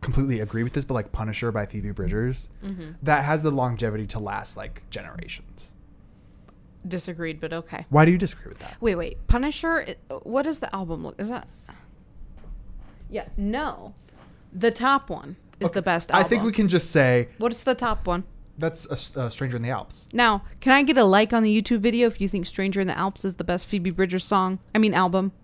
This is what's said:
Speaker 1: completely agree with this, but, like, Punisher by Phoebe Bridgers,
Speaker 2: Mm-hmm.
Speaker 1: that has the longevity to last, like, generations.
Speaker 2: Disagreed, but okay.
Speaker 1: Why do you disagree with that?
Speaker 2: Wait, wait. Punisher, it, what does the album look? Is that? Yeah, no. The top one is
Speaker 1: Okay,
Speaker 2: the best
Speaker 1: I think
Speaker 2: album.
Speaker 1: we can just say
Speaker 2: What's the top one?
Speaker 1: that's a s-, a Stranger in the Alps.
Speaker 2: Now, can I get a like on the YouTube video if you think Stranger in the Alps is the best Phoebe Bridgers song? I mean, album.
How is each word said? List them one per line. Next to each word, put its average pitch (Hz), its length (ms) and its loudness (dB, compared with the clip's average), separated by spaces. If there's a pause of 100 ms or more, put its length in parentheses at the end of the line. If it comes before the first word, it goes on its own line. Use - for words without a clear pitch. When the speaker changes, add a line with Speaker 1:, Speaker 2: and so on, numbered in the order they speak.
Speaker 1:
completely 135 380 2
agree 107 240 -4
with 123 100 -4
this, 139 120 -2
but, 131 80 -4
like, 110 180 -4
Punisher 110 400 -4
by 104 140 -4
Phoebe 104 260 -8
Bridgers, 107 580 -4 (140)
Speaker 2:
Mm-hmm. 180 280 -10 (100)
Speaker 1:
that 143 240 2
has 151 160 2
the 156 100 2
longevity 113 560 -2
to 113 120 -8
last, 101 360 -8
like, - 360 -12
generations. - 840 -14 (1120)
Speaker 2:
Disagreed, 165 520 -6
but 156 140 -8
okay. 165 360 -10
Speaker 1:
Why 151 160 8
do 165 60 8
you 180 60 4
disagree - 320 -4
with - 100 -18
that? - 220 -16
Speaker 2:
Wait, 214 140 2
wait. - 320 -8
Punisher, 302 540 2
it, - 180 -10 (240)
what 262 200 -2
does 302 160 -4
the - 160 -8
album 165 280 -6
look? - 180 -12
Is 208 80 -6
that? 247 180 -10 (1600)
Yeah, 202 180 -10 (100)
no. 208 560 -4 (600)
The 208 180 2
top 269 380 2
one 160 260 -10 (240)
is 196 80 0
Speaker 1:
Okay, 170 80 -2
Speaker 2:
the 196 60 0
best 170 320 0
Speaker 1:
I 185 100 8
think 202 160 4
Speaker 2:
album. 202 80 0
Speaker 1:
we 226 60 0
can 202 140 4
just 175 240 2
say 123 460 6
Speaker 2:
What's 233 260 -2
the 254 120 2
top 240 320 -2
one? 180 160 0 (340)
Speaker 1:
that's 160 300 -4
a - 60 -6
s-, - 220 -8
a 123 160 -4
Stranger 127 260 -4
in 117 60 -4
the 117 60 -2
Alps. - 440 -8
Speaker 2:
Now, 220 300 2 (160)
can 262 140 4
I 277 100 6
get 269 140 4
a 254 60 8
like 208 300 6
on 226 100 4
the 214 180 4
YouTube 233 180 2
video 233 280 2
if 226 140 -2
you 196 60 0
think 185 180 -2
Stranger 196 360 -2
in 185 60 0
the 180 100 -4
Alps 196 280 -4
is 185 100 -2
the - 80 -6
best 175 240 -2
Phoebe 190 240 -2
Bridgers 180 320 0
song? 185 360 2 (160)
I - 20 4
mean, 214 160 6
album. 185 380 2 (120)